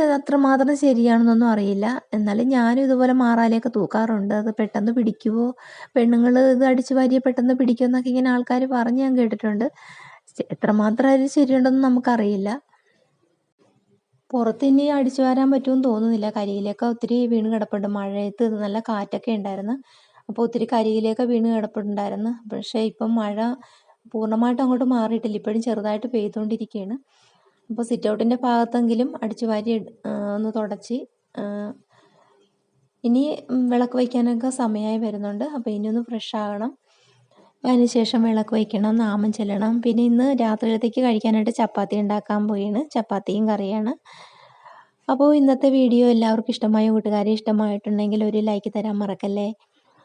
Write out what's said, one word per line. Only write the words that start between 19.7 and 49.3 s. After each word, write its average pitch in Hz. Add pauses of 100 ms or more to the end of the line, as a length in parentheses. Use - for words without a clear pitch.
അപ്പോൾ, 226
ഒത്തിരി 233
കരിയിലൊക്കെ 220
വീണ് 233
കിടപ്പുണ്ടായിരുന്നു. 208 (160)
പക്ഷേ, 208
ഇപ്പം 220
മഴ 208 (680)
പൂർണ്ണമായിട്ടും 226
അങ്ങോട്ട് 254
മാറിയിട്ടില്ല. 226
ഇപ്പോഴും 214
ചെറുതായിട്ട് 214
പെയ്തുകൊണ്ടിരിക്കുകയാണ്. 214 (760)
അപ്പൊ 226
സിറ്റ് 226
ഔട്ടിന്റെ 226
ഭാഗത്തെങ്കിലും 233 (140)
അടിച്ചു 220
വാരി 214
ഇട്-, 220 (140)
ആ, 208
ഒന്ന് 214
തുടച്ച്, 208 (420)
ആ, 202 (1600)
ഇനി, 262 (140)
ഉം, 254
വിളക്ക് 247
വയ്ക്കാനൊക്കെ 240
സമയമായി 220
വരുന്നുണ്ട്. 208
അപ്പൊ 277
ഇനി 208
ഒന്ന് 226
ഫ്രഷ് 233
ആകണം. 214 (880)
അതിനുശേഷം 240
വിളക്ക് 220
വയ്ക്കണം, 214
നാമം 208
ചെല്ലണം. 214
പിന്നെ 233
ഇന്ന് 247
രാത്രിയിലത്തേക്ക് 226
കഴിക്കാനായിട്ട് 220
ചപ്പാത്തി 208
ഉണ്ടാക്കാൻ 208
പോവുകയാണ്. 208
ചപ്പാത്തിയും 208
കറിയാണ്. 208 (1160)
അപ്പോ 277
ഇന്നത്തെ 269
വീഡിയോ 247
എല്ലാവർക്കും 226
ഇഷ്ടമായ, 214
കൂട്ടുകാരെ 208
ഇഷ്ടമായിട്ടുണ്ടെങ്കിൽ 214
ഒരു 214
ലൈക്ക് 214
തരാൻ 208
മറക്കല്ലേ. 202 (560)